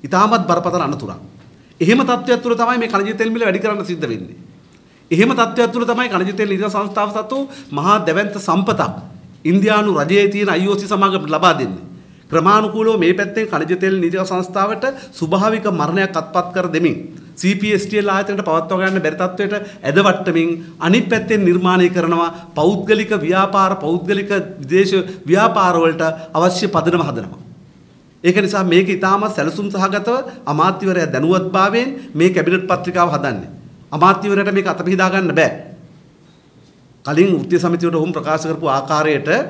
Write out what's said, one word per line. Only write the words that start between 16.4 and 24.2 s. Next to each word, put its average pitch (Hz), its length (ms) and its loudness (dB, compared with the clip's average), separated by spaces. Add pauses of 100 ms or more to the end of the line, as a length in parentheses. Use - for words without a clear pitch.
කර 185 200 0
දෙමින් 160 220 2 (440)
සී 190 200 2
පී 214 160 0
එස් 202 100 -2
ටී 208 160 -2
එල් 202 80 0
ආයතනයට 196 380 -2
පවත්වා 170 320 0
ගන්න 190 240 0
බැරි 156 160 -2
තත්ත්වයට 196 340 -2 (340)
ඇදවට්ටමින් 170 640 2 (360)
අනිත් 214 240 4
පැත්තෙන් 214 340 0
නිර්මාණය 180 500 4
කරනවා 170 340 0 (280)
පෞද්ගලික 208 560 0 (120)
ව්‍යාපාර, 190 520 2
පෞද්ගලික 185 560 -2 (260)